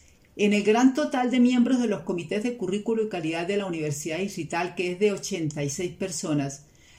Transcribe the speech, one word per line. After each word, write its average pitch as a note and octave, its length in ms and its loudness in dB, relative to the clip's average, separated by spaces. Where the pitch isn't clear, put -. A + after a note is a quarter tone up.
En G3+ 180 4
el G#3 80 4
gran A#3+ 320 6
total C4+ 360 0
de B3+ 100 4
miembros B3 400 4
de A#3 80 2
los G3 140 -2
comités F#3+ 420 -4
de A#3+ 120 -2
currículo G#3 460 -2
y G#3+ 80 -4
calidad E3 360 -4
de G3+ 120 0
la G3 80 -2
Universidad D#3+ 540 -4
Distrital, F3 540 -4
que F3+ 180 -2
es F3 60 -8
de G#3 140 4
ochenta D#3+ 520 -4
y C#3+ 40 -2
seis F3 240 -6
personas, D3+ 720 -4